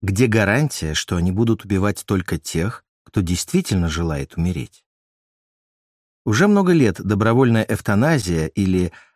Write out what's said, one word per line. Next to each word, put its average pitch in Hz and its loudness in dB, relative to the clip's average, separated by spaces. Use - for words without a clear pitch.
где 98 0
гарантия, 110 0
что - -4
они 87 0
будут 110 -2
убивать 98 -2
только 87 -2
тех, - -6
кто - -4
действительно 90 -2
желает 78 -6
умереть? - -6
Уже 117 2
много 196 4
лет 123 2
добровольная 113 2
эвтаназия 104 0
или 92 0